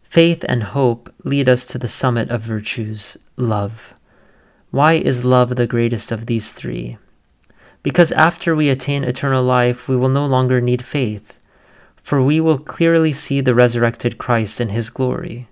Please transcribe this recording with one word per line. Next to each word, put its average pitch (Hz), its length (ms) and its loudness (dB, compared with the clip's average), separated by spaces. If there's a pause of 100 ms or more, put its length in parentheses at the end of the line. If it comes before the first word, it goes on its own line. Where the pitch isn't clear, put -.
Faith 165 480 2
and 120 140 0
hope 120 500 -2 (100)
lead 139 240 0
us 127 180 2
to - 120 -10
the 127 100 -6
summit 117 440 -2
of 113 100 -4
virtues, 107 760 -8 (220)
love. 110 560 -4 (760)
Why 147 220 4
is 131 300 0
love 127 320 4
the 120 120 0
greatest 117 440 -2
of 113 140 -6
these 113 260 -4
three? 117 460 -10 (840)
Because 156 300 2
after 165 420 2
we 151 140 2
attain 139 340 -2
eternal 135 400 0
life, 123 440 2
we 131 80 2
will 127 140 2
no 139 160 0
longer 127 340 2
need 123 240 0
faith, 107 540 -6 (640)
for 139 220 0
we 151 160 4
will 160 180 2
clearly 165 540 2
see 139 280 -2
the 131 140 2
resurrected 117 640 2
Christ 113 420 -2
in 110 100 -2
his 107 200 -4
glory. 123 640 -6